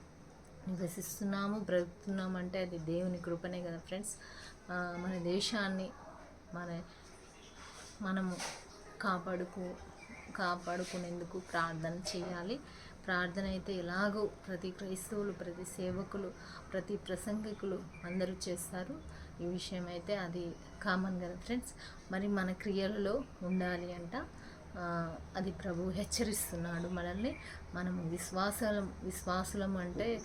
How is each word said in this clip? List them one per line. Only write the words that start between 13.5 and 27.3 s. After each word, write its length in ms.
ఎలాగో 540
ప్రతి 440
క్రైస్తవులు, 600
ప్రతి 320
సేవకులు, 680
ప్రతి 240
ప్రసంగికులు 840
అందరూ 300
చేస్తారు. 520
ఈ 40
విషయం 400
అయితే 300
అది 360
కామన్ 380
కదా 160
ఫ్రెండ్స్. 340
మరి 160
మన 240
క్రియలలో 720
ఉండాలి 520
అంట. 300
ఆ, 360
అది 140
ప్రభు 400
హెచ్చరిస్తున్నాడు 1000
మనల్ని. 480